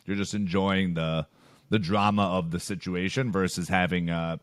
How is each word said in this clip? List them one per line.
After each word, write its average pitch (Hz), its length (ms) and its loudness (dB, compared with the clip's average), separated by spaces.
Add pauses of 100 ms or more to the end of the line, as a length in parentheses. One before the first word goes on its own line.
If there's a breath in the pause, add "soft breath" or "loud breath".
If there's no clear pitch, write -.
you're 98 120 -2
just 101 180 -4
enjoying 95 580 2
the, 80 340 -2 (440 soft breath)
the 107 80 2
drama 104 440 2
of 90 280 0
the 85 100 -4
situation 95 720 -2
versus 90 340 -2
having, 90 440 2
uh, 82 320 -2